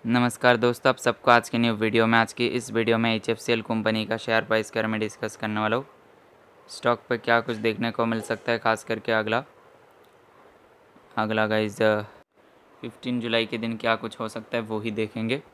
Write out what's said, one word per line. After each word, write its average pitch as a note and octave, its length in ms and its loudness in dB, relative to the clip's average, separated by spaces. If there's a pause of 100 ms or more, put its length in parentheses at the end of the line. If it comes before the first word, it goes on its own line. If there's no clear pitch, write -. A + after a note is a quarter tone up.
नमस्कार A#2+ 540 4
दोस्तों, B2 320 2
आप B2 80 0
सबको - 340 2
आज A#2+ 180 6
के A#2 80 -2
न्यू A#2 160 2
वीडियो A2 340 2
में, A2+ 120 4
आज A2+ 140 2
की A#2+ 160 -2
इस A2+ 220 -4
वीडियो A2+ 260 2
में A2+ 180 0
एचएफ़सीएल A2+ 460 -2
कंपनी A2 440 -2
का A2+ 120 -2
शेयर A2+ 260 0
प्राइस A2 280 -2
के A2+ 80 -2
बारे A2 80 0
में A2 120 -2
डिस्कस G#2+ 360 -6
करने G#2+ 240 -4
वाला G#2+ 160 0
हूँ। C3+ 100 -4 (840)
स्टॉक A#2+ 400 -2
पे A#2+ 80 0
क्या A#2 240 2
कुछ A#2 160 -6
देखने A2 340 -2
को A#2 140 0
मिल A2+ 160 -2
सकता A2+ 300 -4
है, A2+ 80 0
खास A2+ 240 0
करके A2+ 280 -4
अगला, A2 320 0 (1700)
अगला A2 300 0
गाइस, G#2+ 340 0
अ, G#2+ 200 4 (800)
फ़िफ़्टीन A#2+ 380 -6
जुलाई A2+ 260 0
के A#2 120 -8
दिन A2+ 200 -6
क्या A2+ 200 0
कुछ A2 220 -10
हो A2 100 -6
सकता A#2 280 -8
है A2+ 60 -2
वो G#2+ 160 -6
ही A2 140 -6
देखेंगे। A2+ 480 -4 (120)